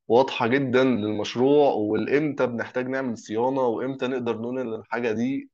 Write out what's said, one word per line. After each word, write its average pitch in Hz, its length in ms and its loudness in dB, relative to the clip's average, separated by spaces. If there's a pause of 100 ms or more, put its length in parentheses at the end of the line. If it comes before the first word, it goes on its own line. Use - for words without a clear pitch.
واضحه 127 400 2
جدا 127 360 2
للمشروع، 120 880 2
والامتى 123 760 0
بنحتاج 120 400 -4
نعمل 131 300 -4
صيانه، 131 440 -2
وامتى 127 460 -2
نقدر 120 300 -2
نقول 120 220 -6
ان 117 140 -6
الحاجه 113 380 -4
دي، 127 420 -2